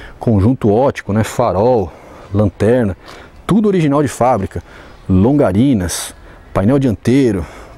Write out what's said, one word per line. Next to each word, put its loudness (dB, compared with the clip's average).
conjunto 2
ótico, -2
né? 0
Farol, 0
lanterna, 0
tudo 2
original 0
de 0
fábrica, -2
longarinas, 0
painel 2
dianteiro, 0